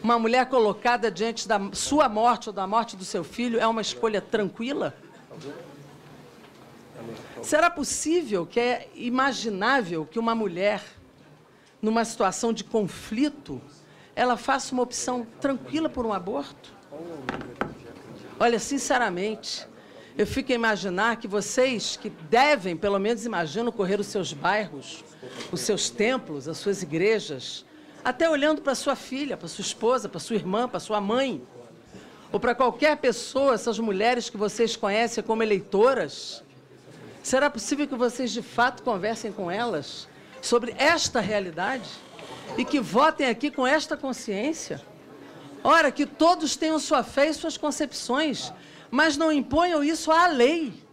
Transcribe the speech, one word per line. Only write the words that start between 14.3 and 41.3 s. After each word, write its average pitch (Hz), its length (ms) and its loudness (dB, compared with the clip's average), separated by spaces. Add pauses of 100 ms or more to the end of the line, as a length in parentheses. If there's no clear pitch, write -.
faça 262 380 -2
uma 247 80 2
opção 247 460 -4 (120)
tranquila 285 500 -2
por 240 180 -4
um 214 60 0
aborto? 202 600 -8 (1700)
Olha, 233 200 4
sinceramente, 220 1080 -2 (500)
eu 202 100 2
fico - 240 -2
a 247 40 4
imaginar 214 600 0
que 226 120 -12
vocês, 208 680 0
que - 140 -10
devem, 214 680 4
pelo 202 240 0
menos 220 260 0
imagino, 202 460 -2
correr 202 280 0
os 202 80 -2
seus 185 260 -4
bairros, 156 680 -2 (480)
os 175 100 -4
seus - 280 0
templos, 202 580 -2
as 156 100 -8
suas 190 260 -2
igrejas, 165 840 -2 (380)
até 320 260 2
olhando 302 320 4
pra 269 140 0
sua 269 200 0
filha, 262 420 -6
pra 170 100 -12
sua - 160 -10
esposa, 226 460 0
pra 170 100 -10
sua 226 160 -4
irmã, 208 320 0
pra 196 120 -4
sua 208 200 -2
mãe, 226 420 0 (880)
ou 208 80 0
pra 240 140 2
qualquer 262 440 4
pessoa, 269 560 2
essas 214 260 -2
mulheres 226 500 2
que - 80 -12
vocês 220 380 0
conhecem 220 480 0
como 220 180 0
eleitoras, 202 1040 2 (800)
será 277 260 4
possível 277 380 -2
que 262 80 -6
vocês, 233 360 0
de 220 100 -6
fato, 247 420 0
conversem 214 480 -2
com 190 180 -6
elas 196 600 -6 (320)
sobre 240 360 0
esta 294 440 2
realidade 196 680 -2 (680)